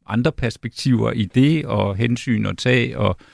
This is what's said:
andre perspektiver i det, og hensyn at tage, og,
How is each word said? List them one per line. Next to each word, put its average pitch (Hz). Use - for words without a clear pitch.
andre 120
perspektiver 113
i 110
det, 147
og 101
hensyn 117
at 98
tage, 123
og, 101